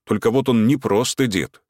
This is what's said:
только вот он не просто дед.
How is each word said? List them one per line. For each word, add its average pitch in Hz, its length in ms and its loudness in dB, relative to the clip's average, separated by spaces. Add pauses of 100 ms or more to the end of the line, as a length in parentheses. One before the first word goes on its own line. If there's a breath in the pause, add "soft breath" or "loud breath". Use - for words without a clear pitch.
только 110 260 -2
вот 131 180 0
он 113 200 2
не 143 100 2
просто 120 480 -2
дед. 92 440 -4